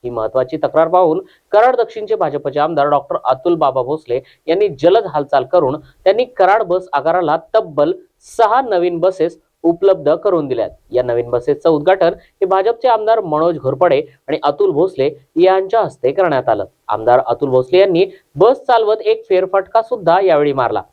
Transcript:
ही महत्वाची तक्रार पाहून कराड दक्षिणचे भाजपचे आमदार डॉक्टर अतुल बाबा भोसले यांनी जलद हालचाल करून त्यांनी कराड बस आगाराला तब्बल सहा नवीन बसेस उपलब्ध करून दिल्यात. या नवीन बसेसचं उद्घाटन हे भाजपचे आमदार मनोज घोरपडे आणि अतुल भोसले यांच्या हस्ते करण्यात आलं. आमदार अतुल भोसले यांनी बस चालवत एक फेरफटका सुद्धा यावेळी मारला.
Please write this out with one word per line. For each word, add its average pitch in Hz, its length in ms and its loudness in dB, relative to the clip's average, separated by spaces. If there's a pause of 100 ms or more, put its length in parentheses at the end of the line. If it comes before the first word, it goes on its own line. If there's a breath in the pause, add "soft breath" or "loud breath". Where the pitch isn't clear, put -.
ही 123 60 -6
महत्वाची 123 460 -4
तक्रार 160 320 0
पाहून 180 320 2 (320 soft breath)
कराड 247 240 4
दक्षिणचे 220 380 -2
भाजपचे 147 460 -4
आमदार 147 280 0
डॉक्टर 143 360 -2
अतुल 131 300 0
बाबा 135 280 0
भोसले 131 380 -6 (260 soft breath)
यांनी 190 220 0
जलद 185 380 2
हालचाल 143 380 -2
करून 147 320 0 (280 soft breath)
त्यांनी 214 200 2
कराड 208 380 0
बस 180 300 -4
आगाराला 160 440 0 (180)
तब्बल 160 380 0 (440)
सहा 233 240 2
नवीन 180 380 -2
बसेस 170 400 -2 (240)
उपलब्ध 170 520 2
करून 170 340 -2
दिल्यात. 113 220 -4 (220)
या 123 100 0
नवीन 120 280 -2
बसेसचं 131 400 -2
उद्घाटन 175 440 0
हे - 320 -8
भाजपचे 196 420 0
आमदार 220 320 0
मनोज 160 380 -2
घोरपडे 139 440 0 (260 loud breath)
आणि 151 140 -4
अतुल 147 280 0
भोसले 151 400 -2 (260 loud breath)
यांच्या 190 440 2
हस्ते 143 320 -4
करण्यात 147 360 0
आलं. 101 160 -2 (240)
आमदार 110 380 2
अतुल 123 240 -4
भोसले 127 280 2
यांनी 190 260 2 (300 loud breath)
बस 226 320 2
चालवत 220 340 2
एक 220 280 -2
फेरफटका 190 540 0
सुद्धा 190 380 0
यावेळी 147 320 2
मारला. 113 300 -2 (100)